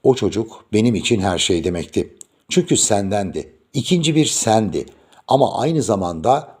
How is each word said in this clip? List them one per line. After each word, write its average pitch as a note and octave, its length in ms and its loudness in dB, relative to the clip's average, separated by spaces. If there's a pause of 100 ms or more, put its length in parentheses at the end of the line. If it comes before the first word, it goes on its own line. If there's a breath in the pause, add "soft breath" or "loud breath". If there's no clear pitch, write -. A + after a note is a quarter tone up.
o C3 120 4
çocuk G#2 580 -4
benim A2 220 2
için G2 260 0
her F#2 180 0
şey F2 260 0
demekti. F2 520 -4 (320)
Çünkü F3 280 2
sendendi. G2 760 -2 (200)
İkinci D#3 420 0
bir D3+ 120 4
sendi. G#2+ 600 0 (420 loud breath)
Ama C3 300 2
aynı D3 240 0
zamanda G2 800 -2